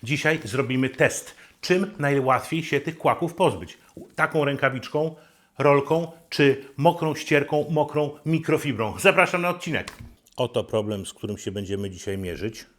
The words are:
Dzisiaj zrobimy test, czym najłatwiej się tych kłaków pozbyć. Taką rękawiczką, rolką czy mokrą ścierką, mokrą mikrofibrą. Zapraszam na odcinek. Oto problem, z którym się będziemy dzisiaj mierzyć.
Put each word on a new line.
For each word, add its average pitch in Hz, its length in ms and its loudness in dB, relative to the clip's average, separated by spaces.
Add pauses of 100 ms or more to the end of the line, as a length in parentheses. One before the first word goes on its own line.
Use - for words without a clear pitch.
Dzisiaj 151 420 0
zrobimy 127 440 0
test, - 460 0 (260)
czym 190 380 0
najłatwiej 139 640 0
się 143 160 0
tych 160 180 -8
kłaków 160 360 0
pozbyć. 101 440 0 (360)
Taką 156 300 0
rękawiczką, 139 720 -2 (440)
rolką 143 540 4 (180)
czy 139 340 4 (120)
mokrą 160 380 2
ścierką, 147 560 0
mokrą 151 400 0 (160)
mikrofibrą. 151 720 0
Zapraszam 180 440 4
na 175 60 0
odcinek. 165 440 -4 (440)
Oto 120 280 -2
problem, 104 420 -4
z - 60 -16
którym 104 260 -8
się 104 140 -8
będziemy 98 380 -6
dzisiaj 95 280 -6
mierzyć. 95 480 -8 (120)